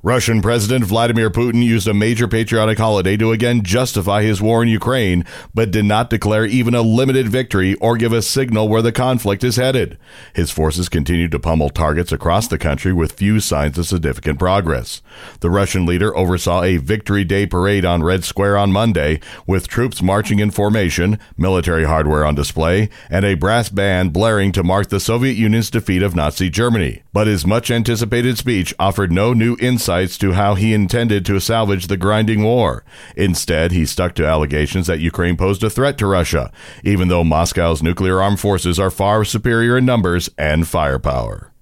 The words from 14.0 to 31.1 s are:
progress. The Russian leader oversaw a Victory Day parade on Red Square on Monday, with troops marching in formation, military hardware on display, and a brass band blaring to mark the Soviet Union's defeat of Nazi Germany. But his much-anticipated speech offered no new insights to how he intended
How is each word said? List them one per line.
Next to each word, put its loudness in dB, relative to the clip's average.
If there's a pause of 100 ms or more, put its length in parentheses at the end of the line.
progress. -2 (380)
The 0
Russian 0
leader 0
oversaw 0
a 2
Victory -2
Day 0
parade 0
on 2
Red 0
Square 0
on 2
Monday, 0 (260)
with -2
troops -4
marching 0
in 0
formation, 0 (180)
military 0
hardware 2
on 0
display, 0 (200)
and 0
a 2
brass 0
band 0
blaring 2
to 0
mark 0
the -2
Soviet 0
Union's 0
defeat 0
of 0
Nazi -2
Germany. 0 (100)
But 2
his 0
much-anticipated 0
speech -2
offered 0
no 2
new 2
insights 0
to -2
how 2
he 2
intended 0